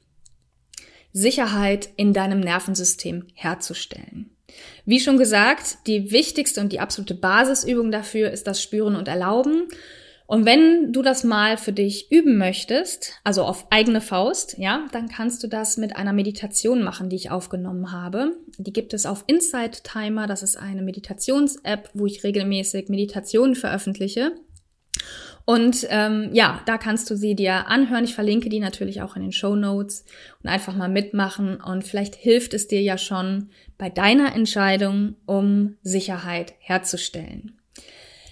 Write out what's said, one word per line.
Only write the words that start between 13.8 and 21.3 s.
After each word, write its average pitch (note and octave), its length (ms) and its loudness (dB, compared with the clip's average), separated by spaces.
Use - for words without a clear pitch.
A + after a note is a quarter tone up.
Faust, G3+ 560 -2
ja, A3+ 340 -2
dann A#3 160 -6
kannst A3+ 360 -6
du A#3 40 -8
das A3 300 -2
mit G#3+ 180 -6
einer G3+ 180 -2
Meditation G#3 680 0
machen, F#3 280 -4
die F#3 60 -4
ich F3+ 140 -10
aufgenommen F3+ 640 -6
habe. F#3+ 440 -4
Die G3 160 -10
gibt A3 220 -4
es G#3 100 -2
auf - 220 -4
Insight B3+ 560 0
Timer. G#3+ 420 -4
Das G3+ 160 -6
ist F#3+ 160 -4
eine G3 240 -8
Meditations-App, G#3 1120 -2